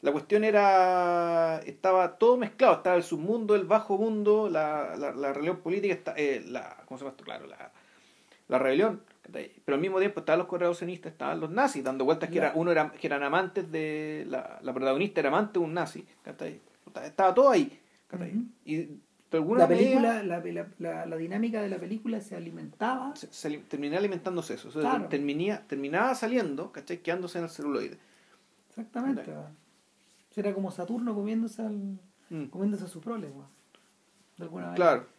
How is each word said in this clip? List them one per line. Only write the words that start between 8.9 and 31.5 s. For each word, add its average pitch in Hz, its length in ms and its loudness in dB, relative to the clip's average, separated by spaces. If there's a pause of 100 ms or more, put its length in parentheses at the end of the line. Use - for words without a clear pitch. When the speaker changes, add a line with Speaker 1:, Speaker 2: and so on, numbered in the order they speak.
Speaker 1:
¿cachai? - 280 -12 (140)
Pero 139 120 0
al 143 40 2
mismo 190 180 0
tiempo 202 220 0
estaban 160 200 2
los 175 80 -4
correacionistas, 175 640 -4
estaban 160 280 -6
los 156 100 -6
nazis, 214 320 0
dando 131 220 -2
vueltas 160 240 2
que 170 100 -2
Speaker 2:
La 151 100 4
Speaker 1:
era, 156 80 0
uno 170 140 2
era, 156 220 4
que - 140 -8
eran 143 160 0
amantes 170 500 -2
de, 156 560 -6
la, - 340 -8
la 127 120 -6
protagonista 139 460 0
era 143 100 2
amante 196 280 0
de 170 60 2
un 156 80 -6
nazi, 165 320 -6 (180)
¿cachai? 151 380 -12 (240)
Puta, - 220 -12
estaba 185 280 2
todo 269 160 8
ahí, 170 300 2 (280)
¿cachai? 175 280 -8
Speaker 2:
Ujú. 240 80 -2 (220)
Speaker 1:
Y 151 100 -4 (520)
de 165 100 0
alguna 180 240 2
Speaker 2:
La - 60 8
película, 226 540 4
Speaker 1:
medida - 0 -
Speaker 2:
la, 175 160 -4
la, 170 300 -8 (100)
la, 165 280 -8
la 165 100 -8
dinámica 208 440 -4
de 208 80 -4
la 190 100 -6
película 220 420 -6
se 190 160 -14
alimentaba. 175 800 -6
Speaker 1:
se, - 160 -16
se - 160 -8
ali-, 151 100 -6
terminaba 147 400 -4
alimentándose 180 560 -4
eso, - 140 -14
o - 20 -16
sea, 151 120 -4
Speaker 2:
Claro. 170 260 0
Speaker 1:
terminía, 151 580 -2
terminaba 156 480 0
saliendo, 208 560 -2
¿cachai? - 320 -12
Quedándose 175 360 -4
en 170 60 -4
el 165 60 -8
celuloide. 143 480 -6 (720)
Speaker 2:
Exactamente, 240 520 -6
Speaker 1:
¿Cachai? 156 120 -12
Speaker 2:
weón. 151 320 -18 (680)
Era 202 180 -2
como 190 160 -4
Saturno 226 440 -4
comiéndose 220 480 -4